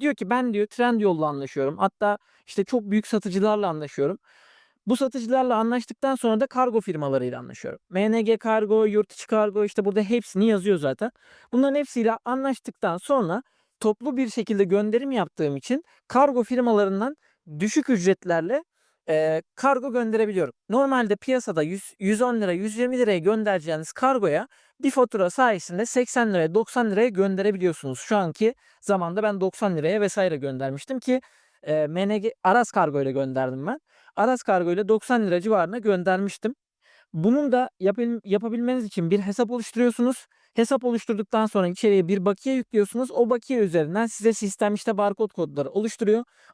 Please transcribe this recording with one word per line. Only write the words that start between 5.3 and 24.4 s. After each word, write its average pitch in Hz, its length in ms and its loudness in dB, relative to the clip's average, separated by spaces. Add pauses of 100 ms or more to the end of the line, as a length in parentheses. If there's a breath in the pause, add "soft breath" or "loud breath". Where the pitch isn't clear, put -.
anlaştıktan 240 580 -2
sonra 220 260 0
da 269 60 0
kargo 247 340 0
firmalarıyla 135 580 -2
anlaşıyorum. 123 420 -14 (100)
M 202 220 0
N 226 100 0
G 220 140 2
Kargo, 220 480 2
Yurt 208 280 0
İçi - 140 -18
Kargo, 214 380 0
işte 208 200 -2
burada 202 160 0
hepsini 214 460 0
yazıyor 196 320 2
zaten. 147 320 -4 (420 soft breath)
Bunların 269 220 2
hepsiyle 247 380 0 (120)
anlaştıktan 262 760 -4
sonra 226 440 0 (380)
toplu 240 360 -2
bir 254 140 0
şekilde 202 340 0
gönderim 214 460 0
yaptığım 156 460 -2
için 254 280 -4 (240 soft breath)
kargo 262 340 4
firmalarından 226 760 0 (420)
düşük 214 320 0
ücretlerle, 185 760 0 (440)
eee, 156 340 2 (120)
kargo 262 380 0
gönderebiliyorum. 214 640 0 (140)
Normalde 247 480 2
piyasada 226 460 -2
yüz, 180 360 -6
yüz 208 240 0
on 247 180 0
lira, 190 120 0
yüz 208 240 -4
yirmi 247 220 -2
liraya 214 200 2
göndereceğiniz 170 760 -2
kargoya 214 560 0 (320 soft breath)